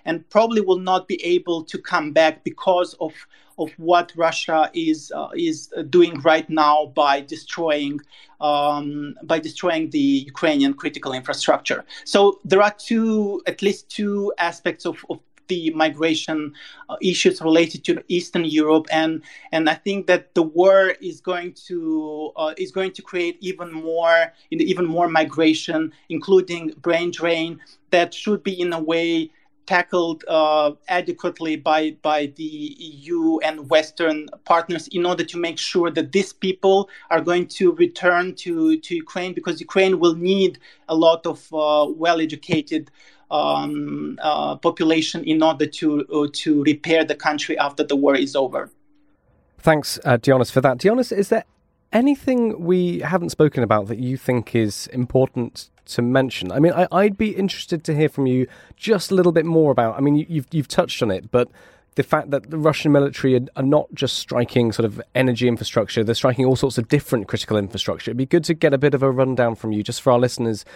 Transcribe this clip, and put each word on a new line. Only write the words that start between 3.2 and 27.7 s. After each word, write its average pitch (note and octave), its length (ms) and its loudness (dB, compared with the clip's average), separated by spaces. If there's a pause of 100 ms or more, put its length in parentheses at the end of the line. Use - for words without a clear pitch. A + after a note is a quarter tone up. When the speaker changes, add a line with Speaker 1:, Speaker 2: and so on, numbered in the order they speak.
Speaker 1:
of D#3+ 200 -6
what E3+ 380 2
Russia E3 580 0
is, D#3 420 -4
uh, D3 200 -8
is E3 340 -6 (200)
doing E3+ 320 4
right D#3+ 280 2
now D3+ 460 2
by C#3+ 260 2
destroying, D3 800 -6 (400)
um, D3 840 -2
by E3 160 0
destroying D#3+ 500 -4
the C#3 340 0 (100)
Ukrainian C#3 400 2
critical C#3 400 -8
infrastructure. - 680 -2 (220)
So G3+ 400 4
there F#3+ 160 4
are G#3 160 2
two, G#3+ 680 -2
at F3 140 -6
least G3 280 -2
two G3+ 480 -4
aspects F3 480 -4
of, E3 240 -8
of - 100 -10 (280)
the E3 240 -2
migration, D#3 840 -2 (360)
uh, - 120 -10
issues F3+ 400 0
related D#3+ 440 2
to D#3+ 240 -2
Eastern F3 340 -2
Europe, D#3 480 2
and, D#3+ 320 -2 (300)
and D#3+ 160 2
I D#3 60 0
think G3 320 -6
that - 280 0
the E3+ 80 4
war F#3 580 4
is D#3+ 200 -12
going F3+ 320 -6 (140)
to, D#3 680 -6
uh, D#3 220 -4
is F#3 140 -10
going F#3+ 200 -4
to - 100 -20
create F3 380 -6
even F3 320 -10
more, E3 600 0 (160)
you E3 80 -6
know, D#3+ 80 0
even F3+ 200 -2
more E3+ 220 0
migration, D#3+ 840 0 (160)
including E3+ 720 0
brain E3+ 300 0
drain, E3 500 -4 (300)